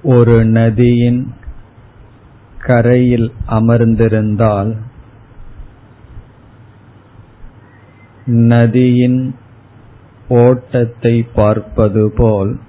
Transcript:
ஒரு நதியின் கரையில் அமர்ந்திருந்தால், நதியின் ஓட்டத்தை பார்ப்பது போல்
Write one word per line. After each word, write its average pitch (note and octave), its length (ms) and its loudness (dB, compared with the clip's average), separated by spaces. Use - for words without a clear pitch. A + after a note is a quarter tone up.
ஒரு A#2 360 4
நதியின் A#2+ 880 0
கரையில் A#2+ 720 0
அமர்ந்திருந்தால், A2 1300 0
நதியின் B2 1120 2
ஓட்டத்தை A#2+ 960 0
பார்ப்பது G#2+ 800 0
போல் G#2+ 540 -2